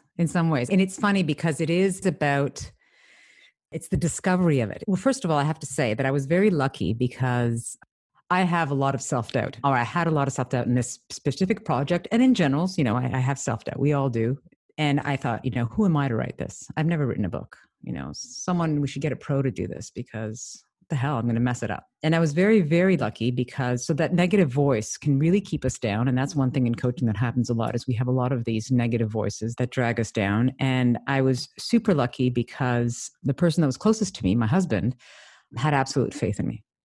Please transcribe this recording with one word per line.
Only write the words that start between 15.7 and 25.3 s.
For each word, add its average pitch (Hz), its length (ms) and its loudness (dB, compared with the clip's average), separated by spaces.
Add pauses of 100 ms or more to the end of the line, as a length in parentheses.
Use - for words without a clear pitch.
am 175 100 4
I 143 120 2
to 117 80 0
write - 240 -4
this? - 360 -10
I've 156 120 0
never 160 180 0
written 104 200 -2
a 87 40 -2
book. - 260 -10 (280)
You - 100 -8
know, 69 200 -8
someone, 165 680 -2
we 139 60 0
should 139 160 -6
get 151 80 0
a 127 40 -4
pro 139 280 -2
to 131 80 0
do 95 160 -4
this - 240 -10
because 110 720 -10 (160)
what - 100 -20
the 160 60 -2
hell, 139 240 0
I'm 117 80 0
gonna 117 120 0
mess 123 220 0
it 110 80 -4
up." - 160 -8 (160)
And 160 140 2
I 165 40 2
was 160 140 2
very, 202 280 4
very 175 360 2
lucky 117 320 -2
because, 123 560 -2
so 170 80 0
that 160 220 0
negative 180 340 4
voice 127 480 0
can 139 220 2
really 175 220 2